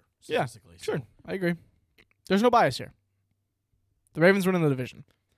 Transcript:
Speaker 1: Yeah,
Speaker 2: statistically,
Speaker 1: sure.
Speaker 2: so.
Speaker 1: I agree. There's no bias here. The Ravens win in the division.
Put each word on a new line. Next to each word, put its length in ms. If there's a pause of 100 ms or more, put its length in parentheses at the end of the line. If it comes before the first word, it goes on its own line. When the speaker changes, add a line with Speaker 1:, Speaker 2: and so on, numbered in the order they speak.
(280)
Speaker 1:
Yeah, 180
Speaker 2:
statistically, 340
Speaker 1:
sure. 200
Speaker 2:
so. 40 (220)
Speaker 1:
I 80
agree. 220 (760)
There's 140
no 80
bias 260
here. 160 (1200)
The 80
Ravens 240
win 100
in 60
the 80
division. 340 (340)